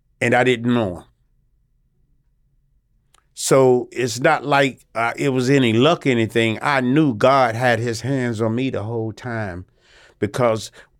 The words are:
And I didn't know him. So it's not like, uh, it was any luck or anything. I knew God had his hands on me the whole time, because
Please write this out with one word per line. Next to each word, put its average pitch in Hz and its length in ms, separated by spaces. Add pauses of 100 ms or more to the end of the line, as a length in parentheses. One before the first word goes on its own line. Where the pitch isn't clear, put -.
(240)
And 120 120
I 123 80
didn't 123 280
know 104 260
him. 76 60 (2250)
So 127 580
it's 117 280
not 143 260
like, 139 480
uh, 113 220
it 143 140
was 127 200
any 131 240
luck 139 320
or 139 40
anything. 113 520
I 143 200
knew 131 340
God 127 400
had 117 240
his 117 220
hands 123 380
on 113 140
me 131 160
the 101 140
whole 110 300
time, 104 520 (540)
because 113 520 (280)